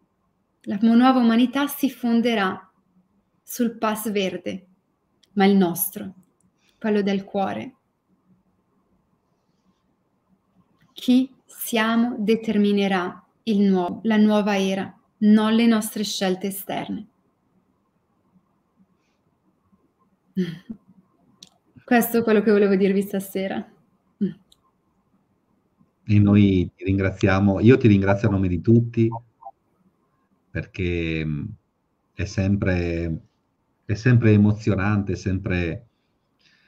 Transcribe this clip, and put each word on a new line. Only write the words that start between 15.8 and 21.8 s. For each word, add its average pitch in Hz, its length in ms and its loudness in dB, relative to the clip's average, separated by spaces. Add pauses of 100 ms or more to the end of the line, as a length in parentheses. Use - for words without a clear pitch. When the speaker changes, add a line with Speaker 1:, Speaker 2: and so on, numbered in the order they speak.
Speaker 1:
scelte 190 440 -4
esterne. - 580 -10 (3250)
Mm 175 400 -8 (1040)